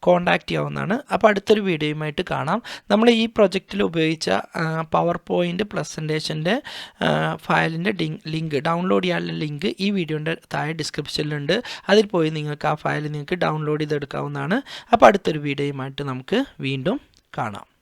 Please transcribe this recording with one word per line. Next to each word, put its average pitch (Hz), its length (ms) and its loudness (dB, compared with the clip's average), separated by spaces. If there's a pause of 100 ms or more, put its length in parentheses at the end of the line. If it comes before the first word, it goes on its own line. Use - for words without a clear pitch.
കോൺടാക്ട് 175 480 4
ചെയ്യാവുന്നതാണ്. 147 500 -2 (160)
അപ്പോൾ 190 160 6
അടുത്തൊരു 208 300 4
വീഡിയോയുമായിട്ട് 151 720 -2
കാണാം. 147 320 -2 (280)
നമ്മൾ 214 200 6
ഈ 226 160 4 (100)
പ്രൊജക്റ്റിൽ 196 460 2
ഉപയോഗിച്ച, 165 460 0 (340)
ആ, - 20 0 (300)
PowerPoint 175 680 0 (100)
പ്രസന്റേഷൻ്റെ, 156 840 -2 (500)
ആ, - 20 2 (380)
ഫയലിൻ്റെ 165 540 0
ഡി-, 156 220 -4 (120)
ലിങ്ക്, 160 240 -2 (100)
ഡൗൺലോഡ് 180 360 2
ചെയ്യാനുള്ള 175 280 -2 (120)
ലിങ്ക് 147 240 -4 (120)
ഈ 196 100 0
വീഡിയോൻ്റെ 160 460 -2 (180)
താഴെ 147 180 -2
ഡിസ്ക്രിപ്ഷനിലുണ്ട്. 151 840 -4 (320)
അതിൽ 202 180 6
പോയി 165 240 2
നിങ്ങൾക്ക് 151 420 -4
ആ - 20 2
ഫയൽ 151 400 -4
നിങ്ങൾക്ക് 147 320 -6
ഡൗൺലോഡ് 151 380 -2
ചെയ്തെടുക്കാവുന്നതാണ്. 147 760 -4 (340)
അപ്പോൾ 233 140 10
അടുത്തൊരു 190 320 6
വീഡിയോയുമായിട്ട് 143 760 -4
നമുക്ക് 131 280 -2 (200)
വീണ്ടും 139 380 -2 (400)
കാണാം. 107 440 -8